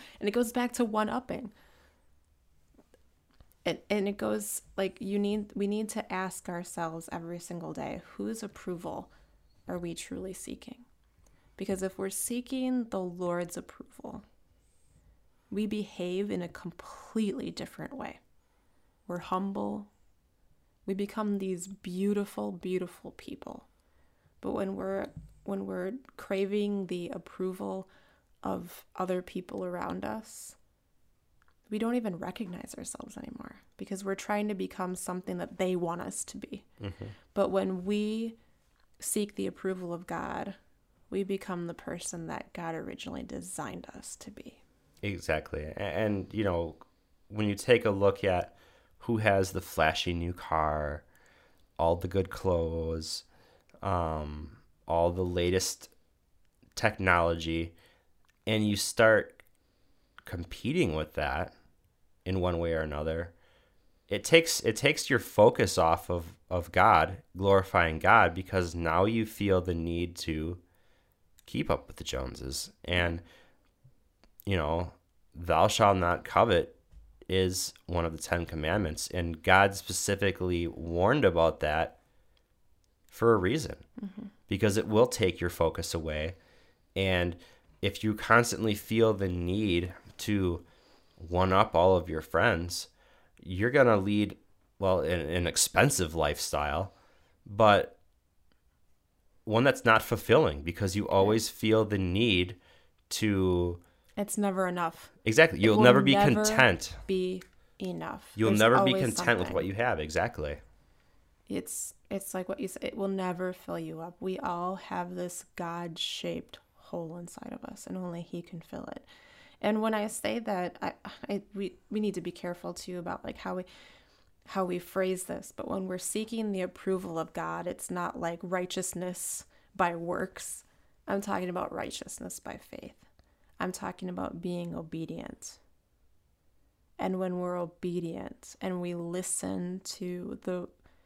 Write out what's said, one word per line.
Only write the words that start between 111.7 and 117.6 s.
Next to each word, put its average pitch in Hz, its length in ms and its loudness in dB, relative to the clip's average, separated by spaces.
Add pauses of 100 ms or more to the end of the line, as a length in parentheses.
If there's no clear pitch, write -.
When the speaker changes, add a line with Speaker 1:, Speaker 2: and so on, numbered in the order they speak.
Speaker 1:
it's 196 240 -8
like 190 160 -6
what - 100 -6
you 190 80 -6
said. - 160 -12
It - 140 -6
will 196 100 -2
never 185 460 -4
fill 170 260 -10
you 160 220 -8
up. 170 180 -12
We 185 200 -4
all 180 360 -4
have 180 400 -8
this 180 300 -8 (100)
God-shaped 170 1040 -8 (160)
hole 170 420 -10
inside - 340 -14
of - 140 -12